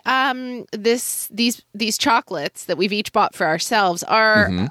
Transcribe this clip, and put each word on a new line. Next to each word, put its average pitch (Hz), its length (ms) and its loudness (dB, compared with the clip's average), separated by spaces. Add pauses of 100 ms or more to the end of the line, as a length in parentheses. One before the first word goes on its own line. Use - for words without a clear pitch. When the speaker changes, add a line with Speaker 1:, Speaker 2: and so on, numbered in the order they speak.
Speaker 1:
um, 254 680 -2
this, 233 580 -2
these, 233 320 0 (100)
these 214 240 -2
chocolates 175 680 -2
that 170 120 -2
we've 185 160 0
each 208 200 -4
bought 208 200 2
for 175 140 -2
ourselves 175 560 0
are 214 460 4
Speaker 2:
Mm-hmm. 180 220 -2